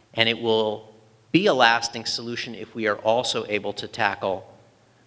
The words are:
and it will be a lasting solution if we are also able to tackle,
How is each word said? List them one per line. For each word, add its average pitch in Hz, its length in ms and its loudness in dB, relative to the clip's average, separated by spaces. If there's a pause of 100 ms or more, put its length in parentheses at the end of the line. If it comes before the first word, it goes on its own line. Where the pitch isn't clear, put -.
(140)
and 113 140 0
it 117 100 0
will 110 540 0 (380)
be 185 160 4
a 180 80 4
lasting 117 500 4
solution 120 500 -6
if 98 200 -14
we 110 140 -2
are 104 80 0
also 113 500 0
able 101 280 -2
to - 120 -10
tackle, 98 580 -2 (640)